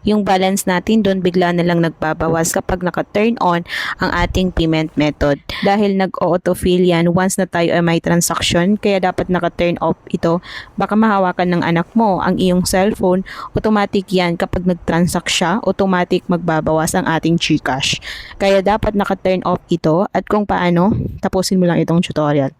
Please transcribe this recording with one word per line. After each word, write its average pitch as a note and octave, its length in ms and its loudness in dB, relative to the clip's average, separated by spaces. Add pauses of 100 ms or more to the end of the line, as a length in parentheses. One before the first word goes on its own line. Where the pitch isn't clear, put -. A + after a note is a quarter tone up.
Yung G#3 240 0
balance F#3+ 400 0
natin G3 400 0
doon F#3+ 160 0
bigla F3 320 0
na F3 80 0
lang F3 160 2
nagbabawas D#3+ 720 -2
kapag F#3 320 -4
naka-turn G#3 560 -2
on F3 240 0 (400)
ang F3+ 80 -2
ating F3 400 -2
payment D#3+ 480 0
method. D3 400 0 (240)
Dahil G3+ 320 2
nag-auto-fill F3+ 880 0
yan E3+ 320 4
once F#3 240 0
na F#3 80 0
tayo E3+ 240 0
ay F3 80 2
may E3+ 240 0
transaction, E3+ 720 0
kaya G3+ 240 0
dapat F3+ 320 -2
naka-turn F3 480 0
off E3+ 160 0 (160)
ito. F3 320 0 (320)
Baka G3+ 240 0
mahawakan F#3 560 2
ng E3+ 80 0
anak E3+ 320 0
mo G#3 240 2
ang F#3 160 0
iyong F3+ 320 0
cellphone, F#3 560 0 (320)
automatic G#3 560 0
yan F3+ 240 0
kapag F3+ 320 -4
nag-transact F3 640 0
siya, F#3 320 0
automatic F#3 640 0
magbabawas D#3+ 640 0
ang F#3 160 -2
ating E3 320 0
GCash. - 640 -2 (320)
Kaya G3 240 2
dapat G#3 400 0
naka-turn F#3 480 -2
off F3 240 -2
ito E3+ 400 0
at - 160 -4
kung G#3+ 160 0
paano, F3 480 2 (320)
tapusin F#3 400 0
mo - 0 -
lang E3+ 160 2
itong E3 240 2 (140)
tutorial. D3 320 2 (100)